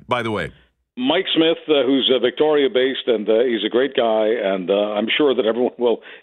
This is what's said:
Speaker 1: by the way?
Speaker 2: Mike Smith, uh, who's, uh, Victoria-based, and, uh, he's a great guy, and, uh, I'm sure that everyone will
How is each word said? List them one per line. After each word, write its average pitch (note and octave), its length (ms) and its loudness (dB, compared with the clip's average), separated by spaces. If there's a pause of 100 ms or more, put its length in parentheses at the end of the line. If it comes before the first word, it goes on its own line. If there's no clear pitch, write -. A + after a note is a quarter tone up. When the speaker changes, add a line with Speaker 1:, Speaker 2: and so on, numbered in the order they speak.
Speaker 1:
by B2 160 -2
the A2+ 80 -4
way? F2+ 220 -6 (440)
Speaker 2:
Mike D3 360 0
Smith, D#3+ 240 2 (120)
uh, C#3+ 160 2
who's, B2+ 280 2
uh, B2+ 60 2
Victoria-based, C3 880 0
and, G#2+ 200 0
uh, A2 180 4
he's A2+ 200 -2
a G#2+ 40 -4
great B2+ 260 0
guy, A2 320 0
and, G2 420 -2
uh, G#2 220 0
I'm G#2+ 160 -2
sure C#3 260 2
that A2+ 120 0
everyone A2+ 320 0
will A#2+ 240 0 (220)